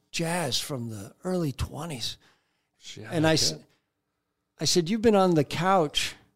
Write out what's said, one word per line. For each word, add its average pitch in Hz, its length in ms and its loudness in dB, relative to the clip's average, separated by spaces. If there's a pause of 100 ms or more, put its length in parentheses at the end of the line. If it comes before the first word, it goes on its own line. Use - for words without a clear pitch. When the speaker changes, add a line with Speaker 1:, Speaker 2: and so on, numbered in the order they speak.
(120)
Speaker 1:
Jazz 165 480 -4
from 120 300 -6
the 107 240 -12 (100)
early 180 300 -2
twenties. 139 640 -8 (600)
Speaker 2:
She - 220 -16
had 110 120 -12
Speaker 1:
And 160 120 2
Speaker 2:
a 160 40 6
Speaker 1:
I 160 40 6
s-, 156 180 2
Speaker 2:
hit? 156 100 -10 (1000)
Speaker 1:
I 160 60 -4
said, 165 240 2
"You've 220 120 -2
been 220 140 6
on 190 200 6
the 147 100 4
couch 175 720 0 (200)